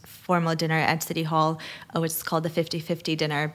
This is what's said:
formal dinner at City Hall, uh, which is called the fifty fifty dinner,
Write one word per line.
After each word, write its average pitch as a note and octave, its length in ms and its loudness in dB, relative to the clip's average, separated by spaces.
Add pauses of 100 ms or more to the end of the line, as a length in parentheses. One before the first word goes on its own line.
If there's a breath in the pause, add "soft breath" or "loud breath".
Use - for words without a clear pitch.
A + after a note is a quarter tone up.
formal E3+ 480 0
dinner D#3+ 220 0
at D#3 280 2
City E3 200 -2
Hall, D#3+ 360 2 (360 loud breath)
uh, E3 60 2
which D#3+ 100 0
is - 120 -6
called D#3+ 200 0
the E3+ 60 0
fifty E3 300 -2
fifty D#3+ 360 -2
dinner, D3+ 400 0